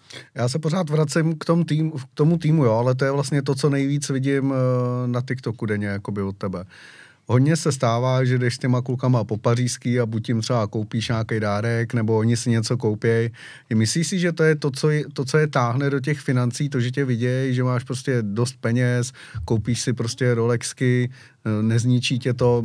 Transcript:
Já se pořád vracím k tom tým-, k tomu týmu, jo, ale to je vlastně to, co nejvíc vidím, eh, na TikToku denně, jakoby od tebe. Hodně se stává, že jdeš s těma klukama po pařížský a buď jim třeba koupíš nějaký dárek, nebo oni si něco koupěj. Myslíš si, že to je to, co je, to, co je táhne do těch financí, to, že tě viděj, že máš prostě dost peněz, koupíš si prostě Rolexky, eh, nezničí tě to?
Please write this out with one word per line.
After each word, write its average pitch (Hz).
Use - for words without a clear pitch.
Já 123
se 131
pořád 160
vracím 156
k -
tom 170
tým-, 156
k 131
tomu 165
týmu, 160
jo, 113
ale 120
to 131
je 135
vlastně 139
to, 139
co 139
nejvíc 139
vidím, 135
eh, 123
na 123
TikToku 123
denně, 104
jakoby 101
od 98
tebe. 92
Hodně 135
se 156
stává, 127
že 127
jdeš 123
s -
těma 123
klukama 127
po 104
pařížský 120
a 117
buď 110
jim 113
třeba 113
koupíš 110
nějaký 110
dárek, 113
nebo 113
oni 113
si 120
něco 113
koupěj. 113
Myslíš 131
si, 196
že 175
to 160
je 156
to, 147
co 151
je, 151
to, 143
co 131
je 156
táhne 139
do 139
těch 147
financí, 127
to, 139
že 120
tě 139
viděj, 127
že 127
máš 127
prostě 127
dost 110
peněz, 123
koupíš 113
si 127
prostě 120
Rolexky, 123
eh, 107
nezničí 120
tě 120
to? 120